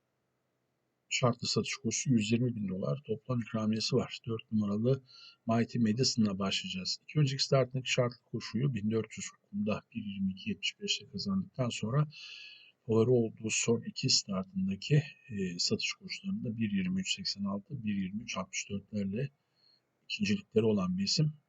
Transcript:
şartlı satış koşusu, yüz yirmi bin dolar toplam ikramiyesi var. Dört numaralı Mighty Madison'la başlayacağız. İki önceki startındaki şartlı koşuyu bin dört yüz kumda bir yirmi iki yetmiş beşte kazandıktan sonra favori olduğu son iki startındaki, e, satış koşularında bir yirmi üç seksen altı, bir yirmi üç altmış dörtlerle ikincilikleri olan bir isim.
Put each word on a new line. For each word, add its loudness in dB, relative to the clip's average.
şartlı 0
satış 0
koşusu, -2
yüz 4
yirmi 2
bin -2
dolar -2
toplam -2
ikramiyesi 0
var. 0
Dört -6
numaralı 2
Mighty 2
Madison'la 2
başlayacağız. -2
İki -2
önceki 4
startındaki 2
şartlı 0
koşuyu -2
bin 0
dört -2
yüz -10
kumda -4
bir -6
yirmi -2
iki -8
yetmiş -6
beşte -4
kazandıktan -4
sonra 0
favori 6
olduğu 4
son 2
iki -4
startındaki, 0
e, -4
satış -2
koşularında -6
bir 0
yirmi 0
üç -2
seksen -6
altı, -6
bir -2
yirmi -4
üç -8
altmış -8
dörtlerle -4
ikincilikleri 0
olan 2
bir 0
isim. 2